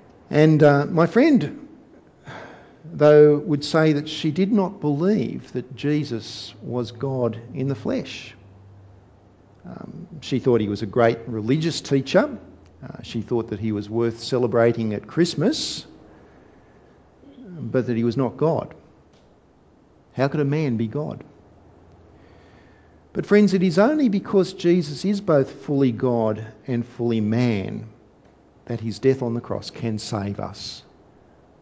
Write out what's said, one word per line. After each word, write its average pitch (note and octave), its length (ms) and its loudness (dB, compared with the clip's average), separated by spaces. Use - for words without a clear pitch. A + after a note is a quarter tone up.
And, D#3 320 6
uh, C#3+ 240 6
my E3 200 2
friend, A3+ 640 2
though, D3+ 520 8
would D3 280 -2
say D#3 280 4
that C#3+ 160 -2
she - 220 -4
did F#3+ 220 0
not G3 280 0
believe D3 720 -2
that B2+ 240 -8
Jesus B2+ 880 -6
was B2 300 -6
God B2+ 460 -4
in C3+ 160 -4
the C#3 60 -4
flesh. - 600 -8
Um, - 420 -16
she - 180 -4
thought A#2+ 220 2
he G#2 80 -2
was G#2 140 -4
a A2 40 -6
great A#2 400 2
religious B2+ 540 -2
teacher. F#3+ 580 0
Uh, - 200 -16
she - 180 -8
thought A2+ 300 -4
that G#2 100 -8
he A2 120 -4
was G#2 160 -6
worth A2+ 320 -2
celebrating A#2 720 2
at G2+ 120 -8
Christmas, - 800 -2
but C3 480 -4
that A#2 100 -2
he A#2 80 0
was A#2 120 0
not B2+ 200 -2
God. D3 380 -2
How C3 140 0
could D3+ 120 -4
a C#3+ 40 0
man C#3 320 -2
be A2+ 100 -2
God? C#3+ 360 -8
But E3+ 120 -6
friends, G3+ 280 4
it F#3 80 2
is F#3 160 2
only C4+ 300 4
because F#3+ 440 0
Jesus E3+ 520 0
is G3+ 160 -2
both C#3+ 300 4
fully C#3 300 2
God A2 520 -2
and A#2+ 180 -2
fully A#2 360 -2
man A2 680 0
that A#2 140 -6
his A2 180 -8
death C3+ 240 2
on A#2 120 -2
the A#2 60 -4
cross G2+ 300 -8
can A2 280 -6
save G2+ 420 -6
us - 420 -12